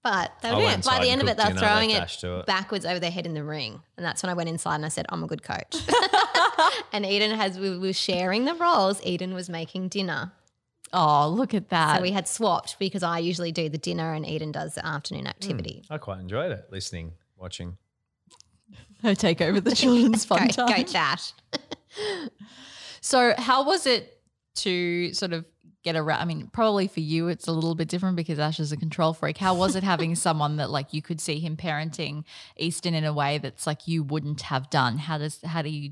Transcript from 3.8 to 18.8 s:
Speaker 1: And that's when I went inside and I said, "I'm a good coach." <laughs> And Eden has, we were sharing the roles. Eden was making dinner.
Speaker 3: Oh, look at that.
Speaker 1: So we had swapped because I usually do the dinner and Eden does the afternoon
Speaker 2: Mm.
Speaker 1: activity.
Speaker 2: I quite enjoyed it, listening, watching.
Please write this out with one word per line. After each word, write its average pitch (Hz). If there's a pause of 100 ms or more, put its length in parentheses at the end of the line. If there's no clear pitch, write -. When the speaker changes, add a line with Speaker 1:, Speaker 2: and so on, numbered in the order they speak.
Speaker 1:
And 175
that's -
when 190
I 175
went 170
inside 160
and 151
I 151
said, -
"I'm 165
a 165
good 156
coach." - (100)
<laughs> 381
And 208
Eden 202
has, 196
we 190
were 190
sharing 185
the 320
roles. 320
Eden 185
was 180
making 175
dinner. 180 (580)
Speaker 3:
Oh, 151
look 226
at 190
that. 160
Speaker 1:
So 180
we 180
had 196
swapped -
because 190
I 170
usually 170
do 160
the 156
dinner 165
and 156
Eden 156
does 151
the -
afternoon 147
Speaker 2:
Mm. -
Speaker 1:
activity. -
Speaker 2:
I 151
quite 98
enjoyed 113
it, 90
listening, 87 (240)
watching. 90 (1200)